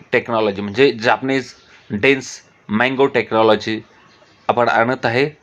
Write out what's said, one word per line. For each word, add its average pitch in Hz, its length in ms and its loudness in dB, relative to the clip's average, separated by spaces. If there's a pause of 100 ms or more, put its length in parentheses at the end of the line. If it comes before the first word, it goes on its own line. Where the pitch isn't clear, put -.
(120)
टेक्नॉलॉजी, 110 500 0
म्हणजे 107 320 2
जॅपनीज 123 580 -2 (400)
डेन्स 131 380 0 (380)
मँगो 127 380 2
टेक्नॉलॉजी 110 720 2 (720)
आपण 117 200 0
आणत 123 380 0
आहे, 123 220 0 (140)